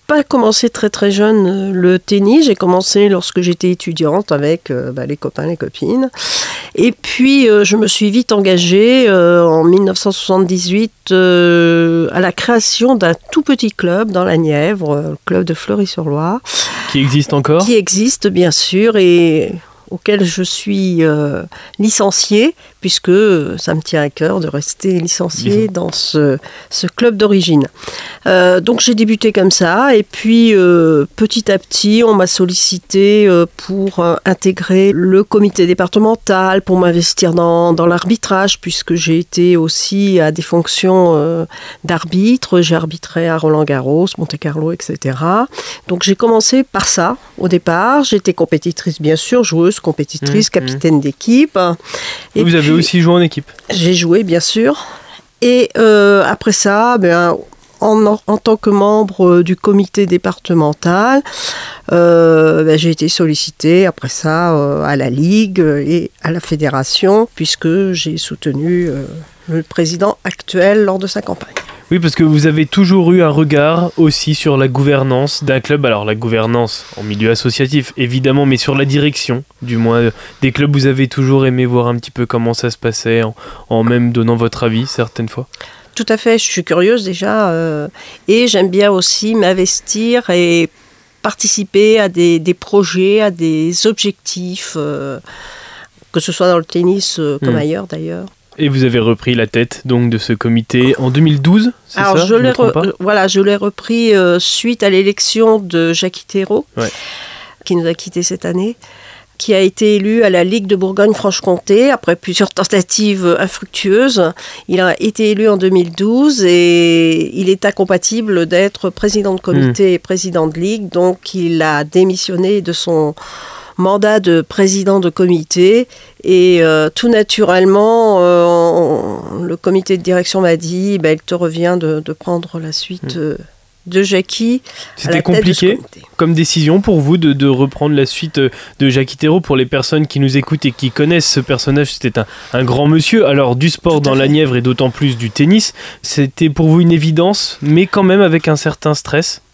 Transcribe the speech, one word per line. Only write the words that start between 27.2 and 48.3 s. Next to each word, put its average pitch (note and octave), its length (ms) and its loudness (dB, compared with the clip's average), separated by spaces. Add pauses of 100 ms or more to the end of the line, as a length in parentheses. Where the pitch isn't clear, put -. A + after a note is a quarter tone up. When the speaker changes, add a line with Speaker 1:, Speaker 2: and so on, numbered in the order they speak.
Speaker 1:
Euh, F3+ 340 4
donc A3+ 200 0
j'ai B3 160 0
débuté A3 360 2
comme G#3 200 2
ça, A3 440 2
et G#3+ 80 4
puis, A3+ 520 2
euh, E3 500 4 (100)
petit G#3+ 360 -2
à G3 80 0
petit, G#3+ 460 0
on A3 100 4
m'a F#3 100 2
sollicité, F#3+ 1040 0
euh, F3 180 4 (100)
pour, F#3+ 440 -4
euh, E3+ 160 0 (100)
intégrer F#3+ 680 2
le F#3+ 300 2
comité G#3 440 2
départemental, F#3+ 960 0
pour F#3 160 0
m'investir E3+ 540 0
dans, E3+ 400 2
dans E3 120 0
l'arbitrage, F#3+ 760 0
puisque - 360 -4
j'ai E3 240 0
été F3+ 380 0
aussi F#3+ 640 0
à D#3 120 2
des E3 100 -6
fonctions, F3 760 0
euh, E3 300 -2 (380)
d'arbitre. F3+ 800 0
J'ai E3 140 0
arbitré E3 540 -6
à E3 80 -2
Roland-Garros, D3+ 680 0 (100)
Monte-Carlo, D#3 540 -6
et F3 100 -8
cetera. E3 680 -4 (400)
Donc F3+ 160 -4
j'ai G3 120 0
commencé A#3 480 2
par - 240 -4
ça, G3 300 -2 (200)
au F#3 100 -4
départ. F3+ 560 0
J'étais G3+ 300 0